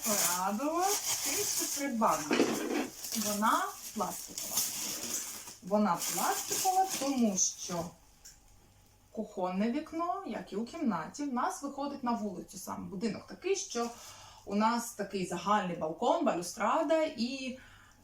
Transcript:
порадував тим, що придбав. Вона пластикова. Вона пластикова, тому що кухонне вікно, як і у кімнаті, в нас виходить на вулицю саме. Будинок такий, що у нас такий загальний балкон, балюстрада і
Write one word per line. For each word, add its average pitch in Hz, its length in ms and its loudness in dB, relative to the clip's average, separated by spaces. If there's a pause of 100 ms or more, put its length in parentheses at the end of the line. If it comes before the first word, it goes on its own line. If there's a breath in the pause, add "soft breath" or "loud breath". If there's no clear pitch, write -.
порадував 277 1200 2
тим, 330 200 0
що 330 340 0
придбав. 240 460 2 (920)
Вона 220 500 2 (280)
пластикова. - 600 -6 (1040)
Вона 190 360 4 (160)
пластикова, 381 720 2 (140)
тому 247 380 4
що - 460 -2 (1300)
кухонне 202 600 0
вікно, 339 540 -2
як 196 260 -6
і 185 40 -6
у 226 80 0
кімнаті, 220 580 -2
в 277 120 -2
нас 320 280 0
виходить 277 420 -4
на 240 80 2
вулицю 202 460 -4
саме. 196 260 -8
Будинок 185 420 -4
такий, 381 300 -2
що 240 340 -4 (540 loud breath)
у 196 100 -4
нас 226 380 4
такий 190 340 -2
загальний 180 500 2
балкон, 233 480 2
балюстрада 254 800 4
і 262 560 -2 (460 loud breath)